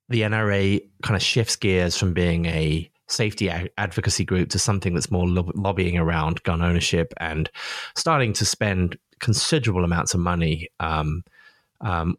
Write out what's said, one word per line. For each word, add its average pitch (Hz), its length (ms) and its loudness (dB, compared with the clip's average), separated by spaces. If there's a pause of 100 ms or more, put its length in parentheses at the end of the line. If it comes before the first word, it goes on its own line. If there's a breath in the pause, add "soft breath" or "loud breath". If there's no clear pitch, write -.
the 117 140 2
N 107 100 2
R 110 180 2
A 98 280 4 (240)
kind 107 120 0
of 92 60 0
shifts - 340 0
gears 92 400 2
from 90 200 0
being 85 320 2
a 80 420 0 (180)
safety 107 420 -2
a-, 85 280 -6
advocacy 101 480 -2
group 92 240 0
to - 80 -2
something 95 380 0
that's - 160 -4
more 90 160 2
lo-, 90 260 0
lobbying 95 420 0
around 82 460 0
gun 85 220 0
ownership 85 540 0
and 78 340 -4 (440 loud breath)
starting 135 380 2
to - 120 0
spend 92 520 0 (220)
considerable 110 640 0
amounts 85 320 0
of 90 60 2
money, 82 460 0 (120)
um, 80 440 -2 (580 soft breath)
um, 85 380 -2